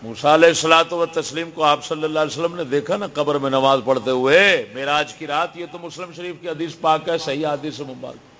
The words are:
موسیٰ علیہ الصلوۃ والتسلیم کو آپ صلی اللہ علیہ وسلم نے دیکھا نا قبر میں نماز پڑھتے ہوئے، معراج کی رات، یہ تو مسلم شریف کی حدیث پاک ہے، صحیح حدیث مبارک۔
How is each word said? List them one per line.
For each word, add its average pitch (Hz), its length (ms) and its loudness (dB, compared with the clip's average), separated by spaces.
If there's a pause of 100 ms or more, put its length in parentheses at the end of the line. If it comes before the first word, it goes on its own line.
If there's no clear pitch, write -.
موسیٰ 117 300 0
علیہ 160 160 8
الصلوۃ 160 440 4
والتسلیم 165 580 -4
کو 160 140 -4
آپ 147 200 2
صلی 156 200 -6
اللہ 156 160 -2
علیہ 147 180 -2
وسلم 170 180 -4
نے 175 80 -6
دیکھا 143 320 -2
نا 104 180 -6
قبر 147 200 -2
میں 139 160 -2
نماز 135 340 4
پڑھتے 127 260 0
ہوئے، 135 640 4
معراج 147 400 -2
کی 156 120 -14
رات، 151 300 -4
یہ 170 160 -10
تو 175 60 -14
مسلم 170 380 -14
شریف 175 240 -10
کی 175 80 -12
حدیث 160 220 -6 (100)
پاک 156 280 2
ہے، 165 100 0
صحیح 151 280 -4
حدیث 143 340 -6
مبارک۔ 127 600 -14